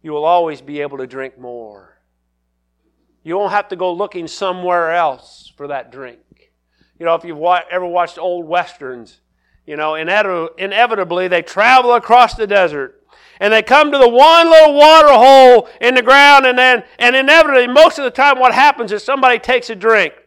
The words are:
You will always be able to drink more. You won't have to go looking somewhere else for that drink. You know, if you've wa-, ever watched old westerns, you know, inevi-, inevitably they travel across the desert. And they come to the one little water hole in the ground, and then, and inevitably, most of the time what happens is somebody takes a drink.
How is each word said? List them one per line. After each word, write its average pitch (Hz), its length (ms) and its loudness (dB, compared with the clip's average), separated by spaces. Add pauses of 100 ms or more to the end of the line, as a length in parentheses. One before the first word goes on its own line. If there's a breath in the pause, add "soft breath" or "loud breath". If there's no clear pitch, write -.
You 156 80 -18
will 151 140 -8
always 165 360 -2
be 147 200 -14
able 139 180 -12
to 131 80 -12
drink 131 320 -16
more. 113 540 -20 (1300)
You 175 120 -8
won't 196 140 -4
have 202 160 -6
to 190 80 -12
go 180 140 -6
looking 175 360 -10
somewhere 180 680 -6
else 160 640 -8
for 143 120 -18
that 127 220 -14
drink. 123 300 -20 (800)
You 165 80 -10
know, 165 80 -2
if 165 100 -8
you've 160 140 -16
wa-, 170 320 -2
ever 180 160 -8
watched 170 320 -6
old 175 280 -10
westerns, 135 760 -10 (420)
you 151 140 -16
know, 156 140 -6
inevi-, 170 680 -6
inevitably 190 720 -6
they 175 120 -2
travel 240 540 0
across 233 400 2
the 220 120 -8
desert. 160 560 -4 (380 soft breath)
And 208 100 -2
they 220 120 0
come 285 300 0
to 285 40 -4
the 247 140 4
one 330 400 4
little 311 240 6
water 302 340 4
hole 254 640 6 (100)
in 247 140 -2
the 247 80 0
ground, 277 420 4
and 247 140 -2
then, 254 260 0 (140 soft breath)
and 240 180 -2
inevitably, 277 500 2
most 302 320 2
of 277 60 -8
the 240 60 -6
time 262 280 0
what 254 140 2
happens 262 400 0
is 208 100 -8
somebody 254 360 -2
takes 240 320 -6
a 226 40 -12
drink. 196 380 -2 (140)